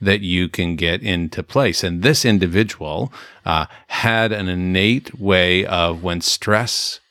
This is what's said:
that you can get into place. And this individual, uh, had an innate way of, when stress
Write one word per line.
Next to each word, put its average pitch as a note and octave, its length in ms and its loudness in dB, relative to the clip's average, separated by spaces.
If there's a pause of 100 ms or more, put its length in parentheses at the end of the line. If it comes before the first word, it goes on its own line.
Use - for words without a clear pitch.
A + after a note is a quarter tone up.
that G2 200 2
you F2+ 280 0
can E2+ 260 -2
get E2+ 260 -2
into F2 420 -4
place. A#2+ 400 -2
And F2 200 -4
this C#3 220 2
individual, F#2+ 840 0 (340)
uh, D#2+ 200 0 (220)
had A2+ 440 0
an G2+ 160 -4
innate F#2 720 0
way F#2 460 4
of, E2+ 380 0
when F2 180 -2
stress - 800 -2 (100)